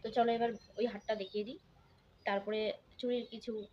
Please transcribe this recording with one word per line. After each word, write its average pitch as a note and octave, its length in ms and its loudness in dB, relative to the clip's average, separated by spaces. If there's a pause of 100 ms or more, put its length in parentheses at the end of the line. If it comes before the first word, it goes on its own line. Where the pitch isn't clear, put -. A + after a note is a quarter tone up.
তো A3 80 -4
চলো A#3 220 6
এবার A#3 180 4 (260)
ওই A3+ 100 2
হারটা G#3+ 280 -2
দেখিয়ে G3+ 300 -2
দিই, C4+ 140 -10 (680)
তারপরে G#3+ 480 0 (260)
চুড়ির B3 280 0
কিছু G#3+ 460 -6